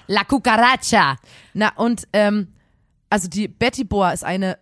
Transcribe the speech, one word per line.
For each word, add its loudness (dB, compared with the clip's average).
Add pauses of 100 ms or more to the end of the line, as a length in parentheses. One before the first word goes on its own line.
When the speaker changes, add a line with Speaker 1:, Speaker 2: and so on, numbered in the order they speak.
Speaker 1:
La -2
Cucaracha. 2 (380)
Speaker 2:
Na, 0
und, -2
ähm, 0 (600)
also 0
die -4
Betty -4
Boa 0
ist -6
eine, -4